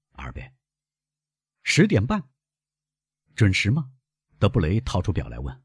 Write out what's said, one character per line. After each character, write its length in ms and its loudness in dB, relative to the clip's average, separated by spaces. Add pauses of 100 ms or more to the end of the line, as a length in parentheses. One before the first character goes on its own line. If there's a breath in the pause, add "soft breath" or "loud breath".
(140)
阿 100 -18
尔 80 -14
贝 220 -16 (1080)
？”“十 240 4
点 180 2
半。 180 -2 (1120)
”“准 180 4
时 180 0
吗？” 200 -2 (480)
德 80 4
布 120 2
雷 200 2
掏 220 -4
出 100 -4
表 160 -4
来 120 -12
问。 260 -10